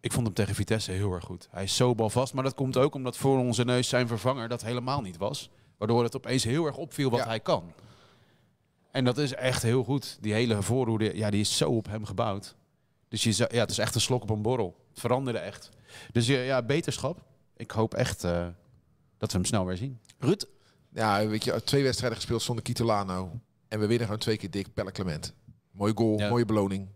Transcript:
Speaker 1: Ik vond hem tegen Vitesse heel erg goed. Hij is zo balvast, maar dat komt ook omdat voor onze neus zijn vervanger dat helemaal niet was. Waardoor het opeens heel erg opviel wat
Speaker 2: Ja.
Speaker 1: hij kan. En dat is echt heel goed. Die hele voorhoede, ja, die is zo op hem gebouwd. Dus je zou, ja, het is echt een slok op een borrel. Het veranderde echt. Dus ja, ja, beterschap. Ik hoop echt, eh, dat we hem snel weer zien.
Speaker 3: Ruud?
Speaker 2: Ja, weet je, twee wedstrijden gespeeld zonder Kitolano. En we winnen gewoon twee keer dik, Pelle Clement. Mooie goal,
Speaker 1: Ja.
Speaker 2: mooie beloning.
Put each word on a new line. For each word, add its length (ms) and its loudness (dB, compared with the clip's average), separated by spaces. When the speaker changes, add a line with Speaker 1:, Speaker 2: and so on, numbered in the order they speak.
Speaker 1:
Ik 120 -2
vond 140 2
hem 80 0
tegen 200 2
Vitesse 360 0
heel 220 0
erg 120 -6
goed. 260 -14
Hij 140 -6
is 120 -2
zo 180 6
balvast, 400 0
maar 100 -2
dat 100 -2
komt 220 -2
ook 180 4
omdat 220 -6
voor 220 4
onze 260 2
neus 240 2
zijn 200 2
vervanger 400 0
dat 140 -6
helemaal 380 -2
niet 160 -8
was. 340 -4
Waardoor 240 4
het 140 -2
opeens 280 0
heel 220 0
erg 100 -4
opviel 340 -2
wat 100 2
Speaker 2:
Ja. 60 -2
Speaker 1:
hij 140 -2
kan. 320 0
En 140 0
dat 140 2
is 160 0
echt 280 -2
heel 220 2
goed. 360 -4
Die 120 -2
hele 300 2
voorhoede, 540 0
ja, 140 0
die 100 2
is 160 0
zo 140 2
op 160 0
hem 180 -8
gebouwd. 500 -4
Dus 140 -4
je 100 4
zou, 220 2
ja, 60 4
het 100 0
is 80 -4
echt 160 -2
een 60 2
slok 220 0
op 80 -8
een 120 0
borrel. 340 -2
Het 100 -18
veranderde 380 0
echt. 300 -10
Dus 140 4
ja, 140 6
ja, 220 2
beterschap. 600 -2
Ik 140 -12
hoop 240 2
echt, 300 -2
eh, 220 0
dat 140 -4
we 60 0
hem 80 0
snel 200 2
weer 100 -4
zien. 240 -8
Speaker 3:
Ruud? 280 0
Speaker 2:
Ja, 340 2
weet 180 0
je, 200 0
twee 180 2
wedstrijden 360 0
gespeeld 240 -2
zonder 220 -4
Kitolano. 680 0
En 120 -4
we 60 2
winnen 200 2
gewoon 140 -4
twee 160 0
keer 140 -8
dik, 240 -6
Pelle 180 -4
Clement. 420 -6
Mooie 260 0
goal, 220 4
Speaker 1:
Ja. 100 0
Speaker 2:
mooie 160 2
beloning. 520 0